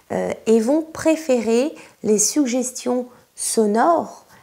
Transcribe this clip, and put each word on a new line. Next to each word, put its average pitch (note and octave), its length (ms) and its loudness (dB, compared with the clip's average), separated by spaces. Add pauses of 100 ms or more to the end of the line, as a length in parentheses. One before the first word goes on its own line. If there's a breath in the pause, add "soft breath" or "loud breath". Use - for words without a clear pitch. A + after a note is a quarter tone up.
(140 loud breath)
euh, F#3 180 -4 (140)
et A3+ 160 4
vont C#4+ 220 2
préférer C4 920 0 (280 loud breath)
les G#3+ 140 2
suggestions B3 920 -2 (280 loud breath)
sonores A3+ 920 0 (180 soft breath)